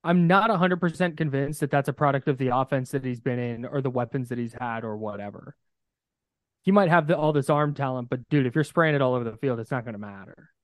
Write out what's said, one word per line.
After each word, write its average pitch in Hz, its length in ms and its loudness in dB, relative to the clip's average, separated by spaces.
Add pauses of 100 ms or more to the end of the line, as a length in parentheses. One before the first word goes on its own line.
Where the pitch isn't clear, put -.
I'm 170 240 4
not 196 220 6
a 202 60 2
hundred 180 220 2
percent 170 380 0
convinced 143 440 -2
that 143 120 0
that's 139 160 2
a 139 40 -2
product 139 360 0
of 131 100 0
the 127 180 0
offense 131 360 -2
that 131 120 -4
he's 123 140 -4
been 123 220 -4
in 120 260 -6
or 139 160 -4
the 131 80 -2
weapons 123 380 -4
that 123 100 -6
he's 117 140 -6
had 117 320 -8
or 107 120 -6
whatever. 104 600 -12 (1040)
He 190 80 2
might 196 200 6
have 165 180 4
the, 170 100 2
all 156 140 2
this 147 180 0
arm 147 240 2
talent, 127 340 -4
but, 127 200 -6
dude, 139 180 2
if 120 80 -4
you're 156 80 2
spraying 156 320 2
it 139 80 2
all 127 120 2
over 123 100 -2
the 110 120 -8
field, 123 220 -2
it's 113 140 -8
not 120 120 -4
gonna 113 140 -10
matter. 98 520 -18 (140)